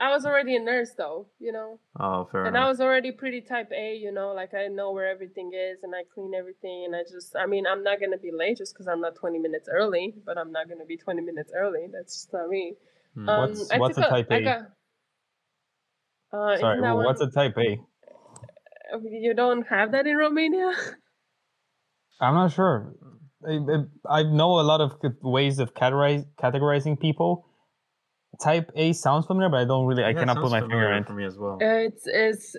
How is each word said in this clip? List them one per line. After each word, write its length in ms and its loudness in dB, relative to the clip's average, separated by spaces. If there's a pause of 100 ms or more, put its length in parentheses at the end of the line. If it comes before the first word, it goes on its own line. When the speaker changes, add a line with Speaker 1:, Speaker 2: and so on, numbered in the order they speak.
Speaker 1:
I 100 2
was 140 0
already 300 2
a 40 2
nurse, 380 -2
though, 300 -8 (120)
you 140 -6
know? 260 -12 (180)
Speaker 2:
Oh, 320 -2
fair 160 -2
Speaker 1:
And 120 0
Speaker 2:
enough. 80 2
Speaker 1:
I 40 2
was 120 -2
already 320 2
pretty 260 -8
type 320 -8
A, 240 -6
you 160 -10
know? 220 -6
Like, 200 -8
I 140 -4
know 240 -6
where 160 -4
everything 460 -10
is, 300 -8
and 120 -10
I 60 -8 (120)
clean 240 -10
everything, 480 -10
and 100 -8
I 80 -6
just, 340 -16
I 80 -2
mean, 200 -2
I'm 160 -2
not 200 -2
gonna 160 -4
be 160 -10
late 240 -2
just 180 -14
'cause 120 -16
I'm 120 -2
not 160 -4
twenty 240 -4
minutes 320 -4
early, 420 0 (120)
but 120 -8
I'm 140 -8
not 160 -6
gonna 180 -14
be 120 -10
twenty 240 -6
minutes 340 -10
early. 340 -2
That's 260 -14
just 180 -14
not 160 -6
me. 260 -4 (380)
Speaker 2:
Hmm. 160 -4
Speaker 1:
Um, 100 4
Speaker 3:
What's, 320 -2
Speaker 1:
I 60 4
Speaker 3:
what's 180 2
Speaker 1:
took 100 4
Speaker 3:
a 40 4
type 200 2
Speaker 1:
I 100 2
Speaker 3:
A? 40 0
Speaker 1:
got, 160 0 (1700)
uh, 240 2
Speaker 3:
Sorry, 160 4
Speaker 1:
isn't 80 2
that 160 2
Speaker 3:
what's 240 2
Speaker 1:
one 80 2
Speaker 3:
a 20 -8
type 260 2
A? 220 2 (1120)
Speaker 1:
Uh, 60 -6 (100)
you 240 0
don't 340 2
have 260 2
that 120 2
in 120 2
Romania? 600 2
<laughs> 1400 -16
Speaker 3:
I'm 160 4
not 160 4
sure. 420 0 (540)
I, 60 -2
I, 680 0
I 40 6
know 360 4
a 20 6
lot 200 6
of 200 0
c-, 80 0 (120)
ways 380 2
of 140 -2
categorize-, 520 2 (160)
categorizing 580 2
people. 480 0 (960)
Type 340 2
A 160 4
sounds 360 2
familiar, 220 2
but 120 2
I 40 2
don't 200 2
really, 180 2
I 60 2
Speaker 2:
Yeah, 60 2
it 40 -2
Speaker 3:
cannot 160 2
Speaker 2:
sounds 80 0
Speaker 3:
put 80 2
my 80 2
finger 160 -2
Speaker 2:
familiar 180 4
Speaker 3:
on 100 2
it. 40 -12
Speaker 2:
for 60 -12
me 120 -6
as 120 -10
well. 240 -6
Speaker 1:
It's, 440 0
it's, 540 0